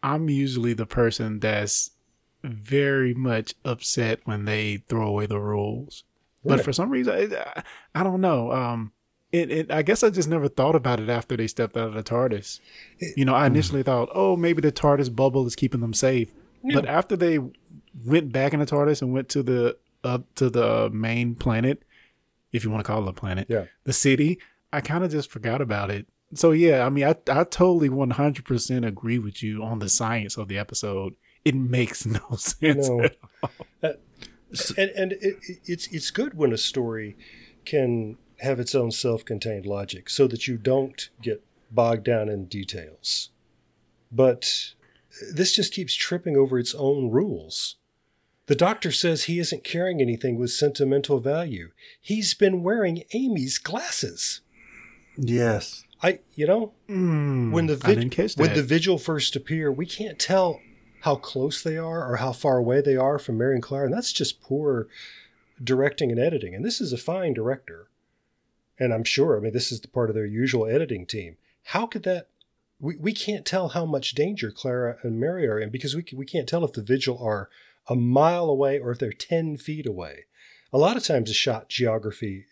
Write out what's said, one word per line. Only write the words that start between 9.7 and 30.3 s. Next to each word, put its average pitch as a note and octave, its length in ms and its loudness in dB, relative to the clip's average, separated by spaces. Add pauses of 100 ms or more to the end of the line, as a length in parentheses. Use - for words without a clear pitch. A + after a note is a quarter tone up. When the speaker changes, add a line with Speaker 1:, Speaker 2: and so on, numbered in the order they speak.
Speaker 1:
I D#3 100 2
guess G3 220 2
I A3 60 8
just F3 180 0
never D3+ 220 2
thought C#3+ 260 4
about B2 240 2
it G#2+ 80 -6
after A#2+ 300 -2
they A2 100 0
stepped A#2 300 -2
out A2+ 100 0
of A2 60 -8
the G#2+ 100 -6
tardis. A#2 560 -2 (400)
Speaker 2:
It E3+ 180 -8
Speaker 1:
You C#3 60 4
know, C3 100 4
I C3 100 6
Speaker 3:
Mm. C3+ 80 6
Speaker 1:
initially C#3 320 2
thought, B2 300 0
"Oh, F#3+ 220 4
maybe E3+ 260 2
the D3 120 2
tardis C#3+ 420 2
bubble C3 320 2
is A#2 80 -6
keeping C3 240 0
them A2+ 140 -2
safe." B2+ 400 2 (300)
Speaker 2:
Yeah. C#4 120 0
Speaker 1:
But C4 100 2
after F3 300 0
they E3 240 2 (680)
went C#3+ 280 2
back C#3 200 2
in D3+ 60 2
the D3 60 2
tardis C#3+ 360 2
and B2+ 120 -2
went C3 160 -2
to C#3+ 120 0
the, A#2+ 360 2 (260)
uh, B2 160 0 (160)
to C3 140 2
the A2+ 420 2
main A#2 440 -2
planet, B2 460 0 (720)
if A2+ 140 -2
you G#2+ 60 -2
wanna G#2+ 120 -2
call G#2+ 220 -2
it F#2+ 40 -4
a F#2+ 40 -6
planet, F#2+ 360 -6
Speaker 2:
Yeah. G#2+ 180 -2 (180)
Speaker 1:
the C3 80 -2
city, C#3+ 440 4 (360)
I C#3+ 80 -2
kinda F3 260 -2
just D3+ 240 -4
forgot A#2 300 -2
about G2+ 300 -4
it. G2+ 160 -8 (280)
So, E3 160 6
yeah, D#3 340 6
I C3 40 2
mean, C#3 160 2
I, D#3+ 100 4 (140)
I D3 160 4
totally F3 420 4
one C3 240 0
hundred C#3 320 0
percent B2 400 0
agree A2+ 340 -2
with G#2 240 -6
you G#2+ 220 -4
on A2+ 160 -4
the G#2 80 -4
science A2+ 480 0